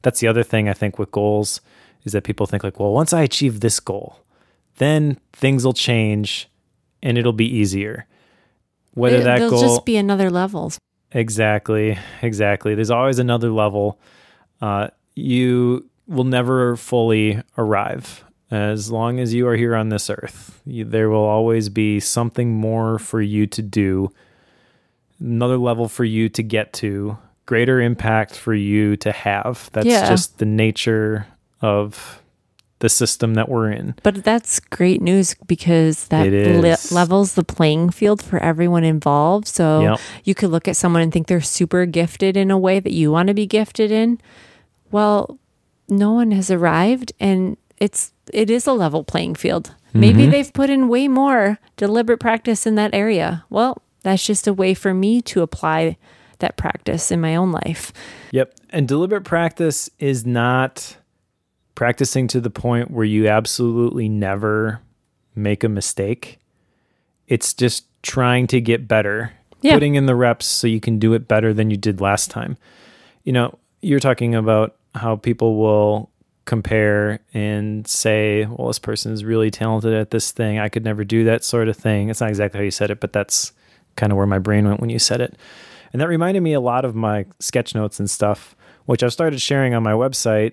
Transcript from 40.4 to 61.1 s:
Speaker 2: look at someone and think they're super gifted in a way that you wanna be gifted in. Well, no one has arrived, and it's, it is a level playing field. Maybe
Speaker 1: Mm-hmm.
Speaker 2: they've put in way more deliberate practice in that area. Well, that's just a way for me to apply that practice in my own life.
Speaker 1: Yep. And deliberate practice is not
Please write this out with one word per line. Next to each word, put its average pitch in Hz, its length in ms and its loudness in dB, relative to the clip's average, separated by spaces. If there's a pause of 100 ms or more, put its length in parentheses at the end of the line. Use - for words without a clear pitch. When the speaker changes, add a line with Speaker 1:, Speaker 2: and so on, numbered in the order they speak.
Speaker 2:
look 165 180 -2
at 175 80 -4
someone 170 260 2
and 165 100 2
think 165 140 -2
they're 180 140 2
super 180 460 0
gifted 170 500 0
in 196 140 2
a 196 80 4
way 185 200 2
that 190 140 -4
you 156 180 2
wanna 175 240 2
be 208 120 0
gifted 214 440 0
in. 226 300 0 (720)
Well, 208 460 0 (500)
no 202 240 2
one 233 200 2
has 190 180 0
arrived, 180 680 2
and 190 380 0 (220)
it's, - 340 -2 (200)
it 214 180 0
is 240 160 0
a 277 80 2
level 160 300 0
playing 170 320 -4
field. - 340 -2 (240)
Maybe 107 280 8
Speaker 1:
Mm-hmm. 139 100 8
Speaker 2:
they've 285 200 2
put 277 160 2
in 269 200 2
way 254 200 2
more 254 500 2 (200)
deliberate 226 420 2
practice 226 460 0
in 220 80 2
that 214 180 0
area. 175 560 0
Well, 233 320 -2 (220)
that's 190 240 0
just 208 200 -2
a 208 60 2
way 190 220 2
for 190 180 -2
me 208 300 2
to - 200 -2
apply 165 540 -2 (440)
that - 180 -4
practice - 520 -4
in 170 120 0
my 160 140 -2
own 180 160 0
life. - 400 -6 (400)
Speaker 1:
Yep. 131 200 0 (180)
And 147 160 0
deliberate 180 380 0
practice 165 640 -2 (100)
is 131 280 -2
not 123 720 -2 (800)